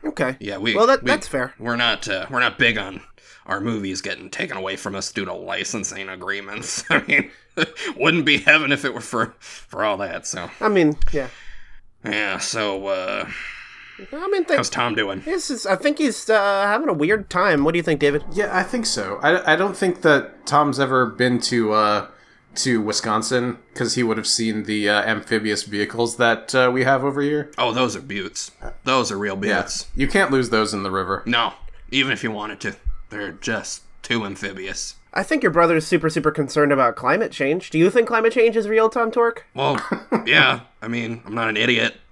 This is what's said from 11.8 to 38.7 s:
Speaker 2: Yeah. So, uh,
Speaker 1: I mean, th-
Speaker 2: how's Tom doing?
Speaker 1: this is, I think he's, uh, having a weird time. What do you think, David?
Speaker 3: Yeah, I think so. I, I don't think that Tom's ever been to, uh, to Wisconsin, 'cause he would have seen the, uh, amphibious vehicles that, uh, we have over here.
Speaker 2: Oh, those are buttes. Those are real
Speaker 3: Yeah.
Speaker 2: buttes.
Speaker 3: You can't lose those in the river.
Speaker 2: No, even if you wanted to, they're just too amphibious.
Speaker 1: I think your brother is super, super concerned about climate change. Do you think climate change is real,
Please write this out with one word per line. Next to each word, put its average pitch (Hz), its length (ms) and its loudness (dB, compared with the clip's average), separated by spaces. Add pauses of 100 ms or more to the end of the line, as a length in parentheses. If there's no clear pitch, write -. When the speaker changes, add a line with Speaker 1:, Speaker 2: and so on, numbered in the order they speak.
Speaker 2:
Yeah. 104 340 -2
So, 98 500 -4
uh, 95 400 -4 (840)
Speaker 1:
I 320 160 -8
mean, 392 180 0
th- 294 120 2
Speaker 2:
how's - 120 0
Tom 123 240 0
doing? 98 280 -2
Speaker 1:
this 339 280 -4
is, 254 160 -6
I 190 120 2
think 294 220 0
he's, 262 300 -2
uh, 202 380 4
having 247 220 0
a - 40 0
weird 143 360 0
time. 170 340 4
What 156 100 4
do 175 40 2
you 170 60 0
think, 156 180 0
David? 143 300 2
Speaker 3:
Yeah, - 240 -2
I 185 60 2
think 226 240 -2
so. 98 380 -2
I, 160 300 4
I - 20 6
don't 190 220 0
think 185 240 0
that - 440 4
Tom's 143 340 2
ever 131 260 4
been 123 360 2
to, 113 300 0
uh, 104 360 2 (480)
to 117 260 2
Wisconsin, 110 760 0 (160)
'cause 117 220 -2
he 127 80 2
would 110 140 2
have 107 100 -4
seen 110 360 0
the, 107 260 -2
uh, 104 140 4
amphibious 107 600 0
vehicles 104 540 -2
that, 117 380 2
uh, 127 180 6
we 131 100 2
have 131 200 2
over 139 180 -2
here. 147 360 -2
Speaker 2:
Oh, 117 160 0
those 120 220 0
are 95 60 -10
buttes. 98 500 -8 (340)
Those 127 260 2
are 98 60 -4
real 98 240 -4
Speaker 3:
Yeah. 101 200 0
Speaker 2:
buttes. - 340 -8
Speaker 3:
You 135 120 2
can't 196 240 2
lose 131 180 2
those 107 240 2
in 98 100 -4
the 98 80 -4
river. 95 340 -2
Speaker 2:
No, 117 280 0 (380)
even 135 200 2
if - 120 -4
you 113 80 -2
wanted 104 300 -8
to, 101 140 -6 (340)
they're 101 220 -8
just - 520 -6 (200)
too 113 220 -2
amphibious. 95 720 -8 (180)
Speaker 1:
I 190 100 -2
think 302 200 0
your 190 100 4
brother 170 240 4
is 156 100 -2
super, 160 220 2
super 156 220 2
concerned 147 420 2
about 127 240 2
climate 160 340 0
change. 147 380 -2
Do - 80 0
you 170 120 6
think 233 200 4
climate 226 240 2
change 226 240 4
is 208 100 0
real, 220 220 4